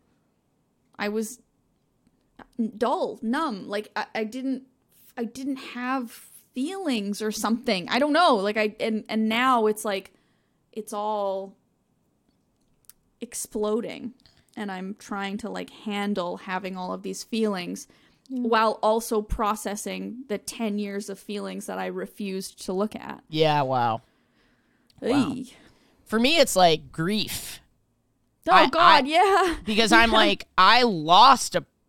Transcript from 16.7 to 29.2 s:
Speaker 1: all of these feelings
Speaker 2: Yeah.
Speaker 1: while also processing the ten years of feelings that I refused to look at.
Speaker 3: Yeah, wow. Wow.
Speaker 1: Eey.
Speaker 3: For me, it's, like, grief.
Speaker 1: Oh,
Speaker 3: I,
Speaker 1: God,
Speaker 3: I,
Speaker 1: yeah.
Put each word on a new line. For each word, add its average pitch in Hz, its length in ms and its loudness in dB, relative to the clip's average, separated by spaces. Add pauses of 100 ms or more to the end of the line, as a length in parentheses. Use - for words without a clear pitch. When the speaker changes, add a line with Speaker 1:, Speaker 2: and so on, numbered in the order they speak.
Speaker 1:
all 185 180 -8
of 190 100 -10
these 190 200 -10
feelings 196 640 -4 (400)
Speaker 2:
Yeah. 254 140 -6
Speaker 1:
while 226 420 2
also 220 380 0
processing 208 1080 -6
the 202 100 -4
ten 208 400 -6
years 202 320 -6
of 196 100 -10
feelings 196 480 -10
that 190 120 -6
I 190 80 -4
refused 190 800 -8
to 196 80 -6
look 202 220 -4
at. - 340 -14
Speaker 3:
Yeah, 156 320 2
wow. 120 400 0 (1000)
Wow. 202 100 -4
Speaker 1:
Eey. 247 440 0 (520)
Speaker 3:
For 214 140 -2
me, 277 180 4
it's, 285 180 4
like, 160 360 4
grief. 175 680 -4 (920)
Speaker 1:
Oh, - 40 4
Speaker 3:
I, 302 160 8
Speaker 1:
God, 320 360 6
Speaker 3:
I, - 20 -4
Speaker 1:
yeah. 359 560 4